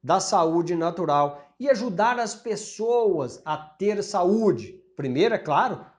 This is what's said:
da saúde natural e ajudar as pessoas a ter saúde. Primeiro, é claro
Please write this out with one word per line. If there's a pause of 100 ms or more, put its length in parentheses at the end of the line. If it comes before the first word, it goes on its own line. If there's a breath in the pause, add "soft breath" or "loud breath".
da
saúde
natural (180 loud breath)
e
ajudar
as
pessoas
a
ter
saúde. (140)
Primeiro,
é
claro (120)